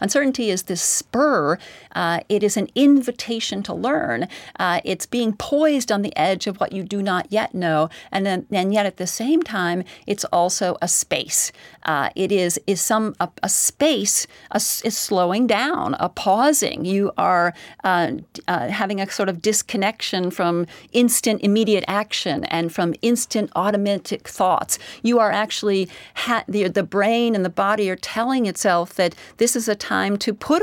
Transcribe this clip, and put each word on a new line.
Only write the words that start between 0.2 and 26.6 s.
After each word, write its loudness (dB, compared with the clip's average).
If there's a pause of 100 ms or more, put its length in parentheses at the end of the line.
is 0
this -4
spur. 2 (380)
Uh, 0 (100)
it 2
is 2
an 0
invitation 2
to -8
learn. -2 (320)
Uh, 0
it's -4
being 0
poised 2
on 0
the -6
edge 0
of -4
what -4
you -6
do -4
not -2
yet -2
know. 0 (220)
And -2
then, -2
and 0
yet 2
at -4
the -6
same 0
time, -2 (220)
it's -2
also 0
a -2
space. -2 (320)
Uh, 0
it 0
is, 0
is 0
some, 0
a, -4 (140)
a -2
space, 0 (240)
a -2
s-, -2
is -4
slowing 2
down, 0
a 0
pausing. 2
You 0
are, 2 (320)
uh, 2 (220)
d-, -14
uh, -2
having -4
a -4
sort -2
of -6
disconnection -2
from 0 (260)
instant 2
immediate 2
action -2
and -2
from 0
instant 0
automatic -2
thoughts. 0 (240)
You 4
are 4
actually, 0 (280)
ha-, -2
the, 0